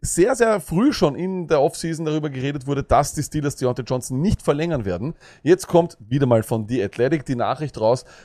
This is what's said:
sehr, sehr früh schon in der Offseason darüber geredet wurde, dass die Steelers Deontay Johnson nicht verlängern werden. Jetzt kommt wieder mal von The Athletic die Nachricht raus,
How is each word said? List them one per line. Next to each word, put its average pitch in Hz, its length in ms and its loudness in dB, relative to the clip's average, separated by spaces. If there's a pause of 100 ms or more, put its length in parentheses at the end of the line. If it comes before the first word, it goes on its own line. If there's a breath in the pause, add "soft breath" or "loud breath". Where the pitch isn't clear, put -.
sehr, 214 340 2
sehr 226 260 2
früh 226 320 2
schon 151 220 2
in 180 320 -4
der 147 160 2
Offseason 160 440 -4
darüber 151 220 -2
geredet 135 380 -6
wurde, 135 160 -2
dass 135 320 2
die 151 80 -4
Steelers 143 320 -4
Deontay 123 320 -2
Johnson 127 340 -4
nicht 196 220 0
verlängern 151 420 0
werden. 95 300 -4 (300 soft breath)
Jetzt 170 240 4
kommt 170 320 4
wieder 127 260 0
mal 117 160 4
von 110 260 -4
The 117 140 -2
Athletic 127 420 0
die 135 120 -4
Nachricht 123 440 -4
raus, 113 240 2 (200 loud breath)